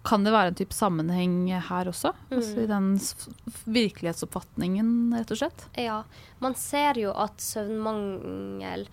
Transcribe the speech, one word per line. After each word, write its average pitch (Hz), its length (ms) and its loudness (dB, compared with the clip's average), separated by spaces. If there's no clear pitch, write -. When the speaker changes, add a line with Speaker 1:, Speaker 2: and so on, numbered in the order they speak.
Speaker 1:
kan 208 220 4
det 220 80 6
være 202 140 6
en 175 80 0
type - 180 -4
sammenheng 180 720 2
her 180 380 -2
også? 185 280 -2
Altså 226 280 -2
i 226 80 2
Speaker 2:
Mm. - 20 2
Speaker 1:
den 196 300 2
s-, - 320 -6
f-, - 180 -12
virkelighetsoppfatningen, 214 1500 0
rett 226 160 -4
og 226 60 -2
slett? - 280 -4
Speaker 2:
Ja, 220 260 -4
man 254 140 0
ser 285 400 2
jo 208 200 0
at 208 220 -2
søvnmangel 196 1600 -4